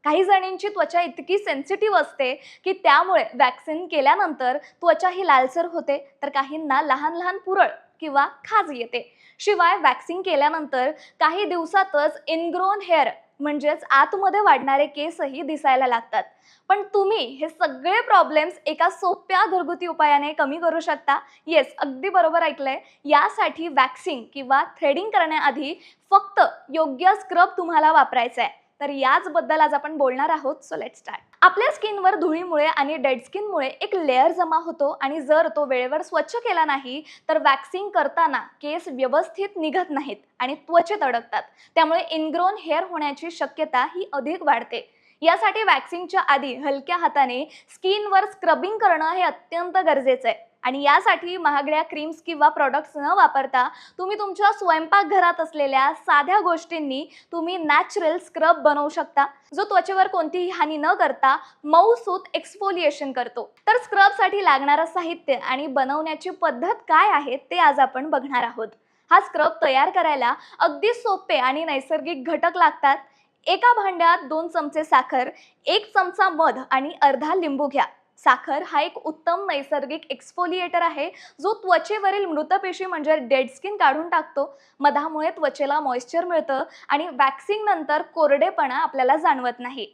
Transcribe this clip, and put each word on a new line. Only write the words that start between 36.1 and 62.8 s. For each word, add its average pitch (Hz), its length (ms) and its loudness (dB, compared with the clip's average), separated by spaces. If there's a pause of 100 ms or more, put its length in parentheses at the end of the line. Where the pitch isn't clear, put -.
केला 403 280 0
नाही 277 380 -4 (260)
तर 311 140 -2
वॅक्सिंग 269 480 0
करताना 262 480 0 (240)
केस 320 260 -8
व्यवस्थित 311 680 -4
निघत 339 340 -4
नाहीत 277 260 -8 (220)
आणि 262 160 -6
त्वचेत 339 480 0
अडकतात. 233 400 -4 (320)
त्यामुळे 320 260 4 (100)
इनग्रोन 330 500 -2
हेअर 320 300 -2
होण्याची 302 400 -8
शक्यता 302 540 -4 (100)
ही 370 180 -8
अधिक 294 300 -6
वाढते. 240 460 -2 (340)
यासाठी 392 400 0
वॅक्सिंगच्या 349 580 -2
आधी 277 340 0
हलक्या 277 420 -4
हाताने 285 480 0 (300)
स्किनवर 392 500 0
स्क्रबिंग 370 540 -2
करणं 330 340 2
हे 370 100 -2
अत्यंत 339 540 -4
गरजेचं 269 520 2
आहे - 240 -6 (100)
आणि 262 200 -4
यासाठी 349 540 2
महागड्या 302 460 0
क्रीम्स 311 400 -8
किंवा 302 260 2
प्रॉडक्ट्स 294 480 0
न 294 200 -2
वापरता 269 520 2 (300)
तुम्ही 381 200 -4
तुमच्या 403 340 0
स्वयंपाकघरात 349 880 2
असलेल्या 285 540 0
साध्या 349 460 2
गोष्टींनी 320 640 -4 (280)
तुम्ही 339 240 -4
नॅचरल 320 600 0
स्क्रब 330 440 0
बनवू 294 260 2
शकता, 285 380 -2 (280)
जो 381 100 -2
त्वचेवर 381 420 2
कोणतीही 359 440 -2
हानी 311 260 -2
न 226 180 0
करता 269 420 2 (280)
मऊसूत 370 560 4 (140)
एक्सफोलिएशन 330 760 -4